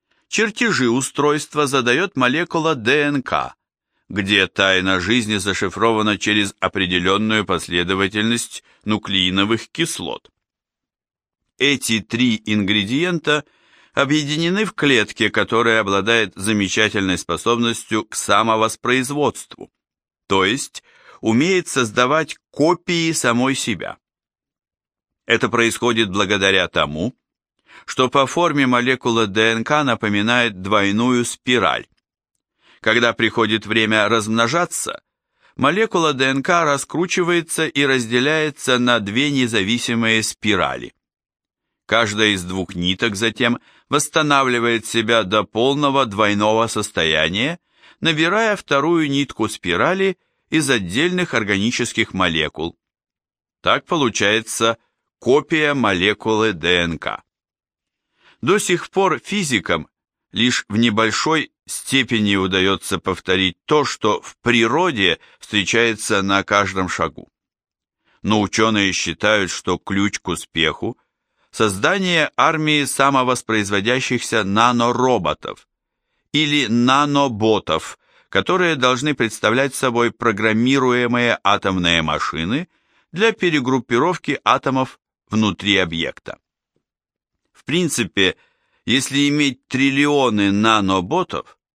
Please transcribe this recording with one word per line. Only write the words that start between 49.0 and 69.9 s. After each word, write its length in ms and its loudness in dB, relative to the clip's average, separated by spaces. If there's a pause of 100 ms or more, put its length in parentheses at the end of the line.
нитку 400 -2
спирали 680 -2 (320)
из 200 0
отдельных 640 0
органических 800 -2
молекул. 640 -2 (840)
Так 240 0
получается 920 0 (420)
копия 540 2
молекулы 800 0
Д 300 0
Н 140 -4
К. 260 -10 (1200)
До 180 2
сих 300 -2
пор 300 0
физикам 680 -4 (420)
лишь 380 0
в 80 -4
небольшой 720 0 (140)
степени 720 0
удаётся 640 0
повторить 640 -2
то, 180 2
что 380 -2
в 200 -20
природе 800 2 (200)
встречается 840 0
на 220 0
каждом 440 0
шагу. 420 -6 (920)
Но 200 2
учёные 500 2
считают, 600 0
что 260 -4
ключ 420 -2